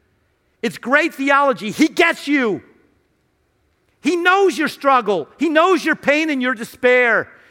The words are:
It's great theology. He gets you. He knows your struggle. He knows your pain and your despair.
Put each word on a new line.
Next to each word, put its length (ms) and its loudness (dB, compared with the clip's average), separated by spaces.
It's 160 -6
great 360 -2
theology. 580 0
He 160 2
gets 400 -2
you. 340 0
He 160 -2
knows 400 2
your 100 -2
struggle. 600 0
He 100 0
knows 340 2
your 120 -2
pain 340 0
and 120 -4
your 120 -2
despair. 760 0